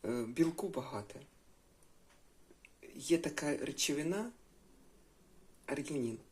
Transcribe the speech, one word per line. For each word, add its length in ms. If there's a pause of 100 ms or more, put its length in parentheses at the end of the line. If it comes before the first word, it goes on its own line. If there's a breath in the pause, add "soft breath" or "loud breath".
Е, 220
білку 420
багато. 500 (1800)
Є 220
така 400
речовина, 760 (1300)
аргінін. 520 (140)